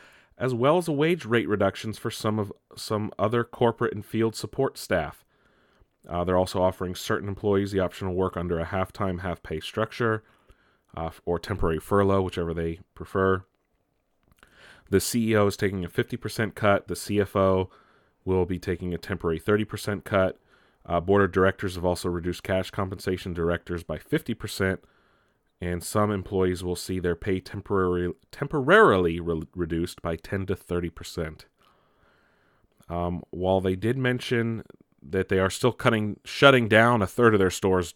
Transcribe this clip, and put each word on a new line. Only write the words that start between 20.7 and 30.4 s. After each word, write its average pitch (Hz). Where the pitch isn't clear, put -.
Uh, 87
board 98
of 95
directors 95
have 87
also 90
reduced 87
cash 95
compensation 92
directors 85
by 78
fifty -
percent, 95
and 87
some 104
employees 92
will 90
see 92
their 87
pay 92
temporary-, 90
temporarily 131
re-, 82
reduced 82
by 85
ten 95